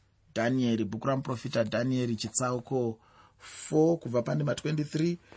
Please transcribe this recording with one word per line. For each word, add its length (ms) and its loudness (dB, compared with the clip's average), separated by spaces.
Dhanieri, 500 2
bhuku 240 -4
ramuprofita 560 -2
Dhanieri 520 0
chitsauko 800 -2
four, 600 2
kubva 240 0
pandima 320 0
twenty-three 640 0